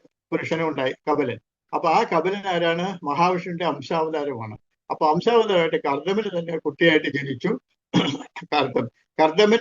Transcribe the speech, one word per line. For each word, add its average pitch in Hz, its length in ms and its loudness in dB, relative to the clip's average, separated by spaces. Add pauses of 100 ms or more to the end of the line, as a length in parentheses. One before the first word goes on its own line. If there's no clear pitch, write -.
(320)
പുരുഷനും 160 360 -2
ഉണ്ടായി, 139 260 -2 (160)
കപിലൻ. 139 280 0 (360)
അപ്പൊ 147 140 0
ആ 180 140 4
കപിലൻ 196 460 -2
ആരാണ്? 170 540 0
മഹാവിഷ്ണുവിന്റെ 175 640 -2
അംശാവതാരമാണ്. 143 920 -4 (320)
അപ്പൊ 151 200 2
അംശാവതാരമായിട്ട് 180 640 2
കർദമന് 175 640 -2
തന്നെ 165 200 -6
കുട്ടിയായിട്ട് 156 500 2
ജനിച്ചു 139 500 -4 (840)
കർദമൻ. 127 460 -2 (340)
കർദമൻ 208 380 4